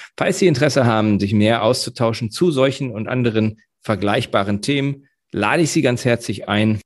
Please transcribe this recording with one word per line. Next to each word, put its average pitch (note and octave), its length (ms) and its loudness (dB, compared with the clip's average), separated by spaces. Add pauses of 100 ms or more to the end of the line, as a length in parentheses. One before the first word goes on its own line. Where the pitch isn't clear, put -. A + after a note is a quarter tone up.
(160)
Falls - 220 0
Sie G3 80 4
Interesse C#3 380 2
haben, G#2+ 340 2
sich G2+ 140 0
mehr G#2+ 320 2
auszutauschen A#2 680 -2
zu F3 220 0
solchen C3 400 0
und G#2+ 160 -8
anderen A2 520 0 (220)
vergleichbaren G#2 800 -2
Themen, C#3 460 -4 (240)
lade A#2 300 0
ich D3 80 0
Sie D#3 120 0
ganz B2 220 -2
herzlich A#2 440 -2
ein, G#2+ 380 2